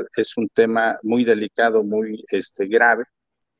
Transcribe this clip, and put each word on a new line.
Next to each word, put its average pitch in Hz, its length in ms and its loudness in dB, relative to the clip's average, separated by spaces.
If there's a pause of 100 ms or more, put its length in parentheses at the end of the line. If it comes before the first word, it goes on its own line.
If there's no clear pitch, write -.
(160)
es - 220 -2
un 110 100 -4
tema 113 540 0
muy 117 220 0
delicado, 110 580 2
muy, 107 480 -6
este, 98 380 -4
grave. 117 360 2 (560)